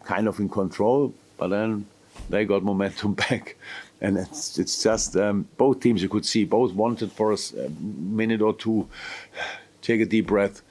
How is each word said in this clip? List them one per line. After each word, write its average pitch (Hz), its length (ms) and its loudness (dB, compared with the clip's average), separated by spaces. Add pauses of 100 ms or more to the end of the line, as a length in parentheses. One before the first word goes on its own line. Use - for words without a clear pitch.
kind 101 240 0
of 101 120 -2
in 101 100 0
control, 113 640 2 (240)
but 90 100 -2
then 104 400 -2 (420)
they 104 160 2
got 98 180 2
momentum 98 500 0
<laughs> - 160 0
back. - 260 -4 (460)
And 98 160 2
it's, - 400 -6
it's - 240 -2
just, 110 340 0
um, 101 300 2 (120)
both 127 220 4
teams 113 220 2
you 98 80 0
could 104 160 -2
see, 110 180 2
both 110 300 2
wanted 110 380 -2
for 107 200 0
a 101 40 2
s-, - 180 -8
a 64 160 -6 (100)
minute 104 600 -2
or 107 120 4
two, 110 340 0 (960)
take 113 180 2
a 110 40 4
deep 107 200 2
breath, 101 460 2